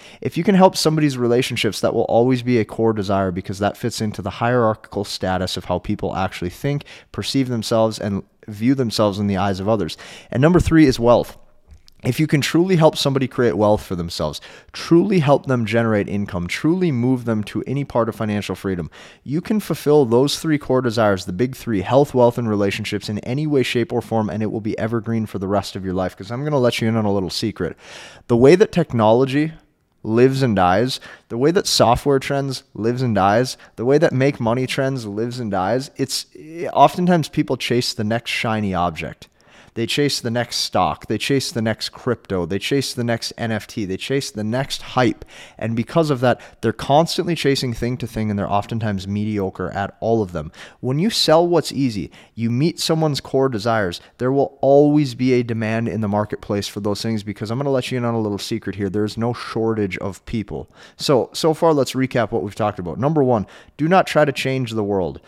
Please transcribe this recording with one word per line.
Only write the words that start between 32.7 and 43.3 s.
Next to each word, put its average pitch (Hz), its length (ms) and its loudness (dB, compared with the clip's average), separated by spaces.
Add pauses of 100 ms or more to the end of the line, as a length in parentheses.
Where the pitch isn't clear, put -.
lives 120 260 -2
and 120 140 0
dies, 101 420 2 (200)
the 113 100 -4
way 139 100 6
that 160 160 4
make 135 260 0
money 123 280 0
trends 135 400 -4
lives 117 340 -4
and 110 100 -6
dies, 101 460 -2
it's, - 300 -6 (480)
oftentimes 175 560 4
people 147 260 -2
chase - 380 -2
the 110 100 -6
next 113 260 -4
shiny 107 440 -2
object. 85 540 -4 (440)
They 113 140 -4
chase 143 340 0
the 120 100 -6
next 117 280 -4
stock. 85 500 -2
They 107 100 -2
chase 135 320 -2
the 120 100 -4
next 110 280 -2
crypto. 98 580 -4
They 98 140 -4
chase - 340 -2
the 123 80 -6
next 117 340 -4